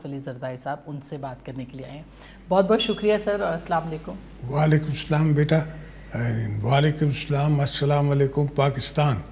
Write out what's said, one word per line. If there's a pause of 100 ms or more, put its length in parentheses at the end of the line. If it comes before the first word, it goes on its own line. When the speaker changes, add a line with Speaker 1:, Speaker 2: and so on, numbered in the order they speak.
Speaker 1:
अली
जरदारी
साहब,
उनसे
बात
करने
के
लिए
आए
हैं। (440)
बहुत
बहुत
शुक्रिया
सर
और
अस्सलाम
वालेकुम। (300)
Speaker 2:
वालेकुम
सलाम
बेटा, (1040)
वालेकुम
सलाम,
अस्सलाम
वालेकुम
पाकिस्तान।